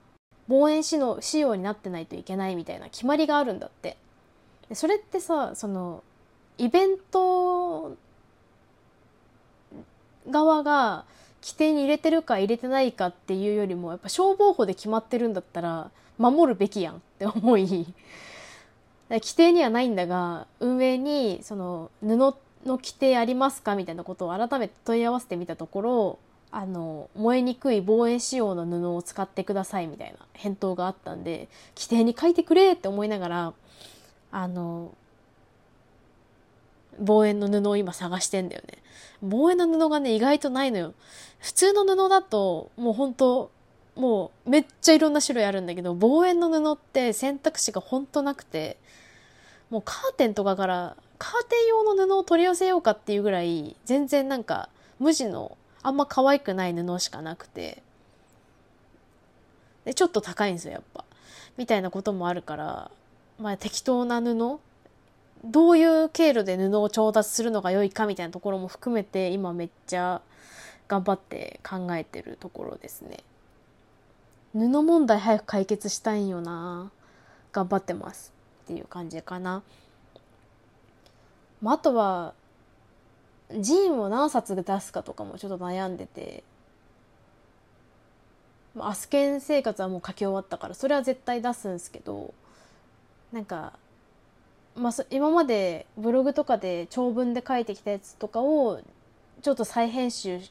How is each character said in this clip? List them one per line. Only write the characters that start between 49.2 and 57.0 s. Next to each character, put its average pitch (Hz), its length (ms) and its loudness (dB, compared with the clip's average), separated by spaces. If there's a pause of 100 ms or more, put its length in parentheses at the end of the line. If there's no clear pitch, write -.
も 220 120 -6
う - 20 -6
カ - 120 -10 (140)
ー 523 40 -2
テ 247 160 2
ン 208 60 -4
と 208 100 -2
か 196 120 0
か 190 100 -2
ら、 180 300 -4 (220)
カ - 180 -8
ー 480 80 0
テ 466 200 0
ン - 20 4
用 440 280 4
の 381 120 2
布 392 80 2
を 381 100 2
取 339 160 4
り 349 60 4
寄 359 80 2
せ 370 120 0
よ 370 120 2
う 311 40 0
か 214 100 2
っ 208 60 -8
て - 140 -8
い 202 60 0
う 202 40 0
ぐ 208 80 0
ら 180 120 0
い、 170 420 -4
全 277 220 0
然 269 220 0
な 269 100 -4
ん 226 60 -10
か、 - 260 -6 (280)
無 302 140 4
地 269 140 -2
の、 - 320 -8 (240)
あ 269 80 -2
ん 269 60 -2
ま 285 80 2
可 269 220 2
愛 285 140 6
く 208 120 -4
な 185 140 -2
い 175 60 -2
布 175 260 -4
し - 120 -6